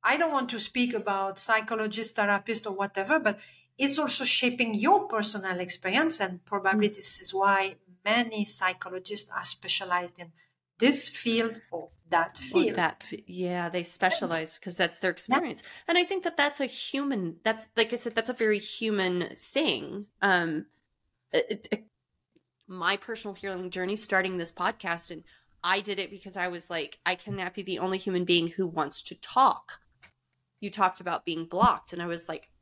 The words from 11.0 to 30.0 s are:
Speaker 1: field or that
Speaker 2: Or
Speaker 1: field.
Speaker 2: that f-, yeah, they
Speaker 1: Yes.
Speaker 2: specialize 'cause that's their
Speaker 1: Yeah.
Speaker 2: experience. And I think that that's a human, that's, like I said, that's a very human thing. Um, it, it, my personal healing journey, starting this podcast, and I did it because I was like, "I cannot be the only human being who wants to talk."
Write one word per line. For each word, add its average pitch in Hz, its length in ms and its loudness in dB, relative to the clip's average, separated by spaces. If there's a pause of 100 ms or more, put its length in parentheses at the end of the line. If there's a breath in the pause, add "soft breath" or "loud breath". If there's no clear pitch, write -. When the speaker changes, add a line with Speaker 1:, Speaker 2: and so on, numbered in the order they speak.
Speaker 1:
field 226 540 0 (100)
or - 200 -10 (180)
that 165 280 2
Speaker 2:
Or - 40 -10 (200)
Speaker 1:
field. - 140 2
Speaker 2:
that 170 360 0
f-, - 160 -12
yeah, 180 420 -4
they 180 100 -2
Speaker 1:
Yes. 170 120 -8
Speaker 2:
specialize 170 680 0
'cause 175 160 -8
that's 170 240 0
their 185 120 2
Speaker 1:
Yeah. - 20 -4
Speaker 2:
experience. 269 500 -2 (240 loud breath)
And 339 100 4
I 359 60 6
think 359 220 -2
that 330 120 -2
that's 294 220 2
a 277 80 2
human, 247 760 -2
that's, 220 340 0
like 226 160 4
I - 20 -2
said, 233 180 -6
that's 226 160 0
a 247 40 -2
very 214 260 2
human 190 760 0
thing. 196 720 -2 (140)
Um, 170 460 2 (640)
it, - 400 0
it, 208 160 -6 (800)
my 185 300 -2
personal 208 380 -10
healing 185 360 -6
journey, 185 240 -2
starting 190 420 0
this 170 140 -4
podcast, 175 600 -4
and 160 120 -14 (400 soft breath)
I 190 180 2
did 196 180 -4
it 180 120 -4
because 190 260 -14
I 180 120 -2
was 175 200 -10
like, 165 360 -6
"I 180 100 2
cannot 190 400 -6
be 202 80 -6
the 180 160 -4
only 190 180 0
human 185 280 0
being 175 220 4
who 180 200 -2
wants 156 360 -4
to - 120 -12
talk." - 640 2 (800)